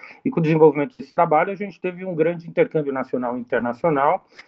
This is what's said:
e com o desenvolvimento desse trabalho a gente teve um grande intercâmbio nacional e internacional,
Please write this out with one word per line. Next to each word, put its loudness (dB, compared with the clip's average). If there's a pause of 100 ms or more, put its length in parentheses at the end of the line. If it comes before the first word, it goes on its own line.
(240)
e -2
com -2
o 2
desenvolvimento 4
desse -16
trabalho 2
a -6
gente -12
teve -8
um -8
grande -2
intercâmbio -2
nacional -4
e -8
internacional, 0 (220)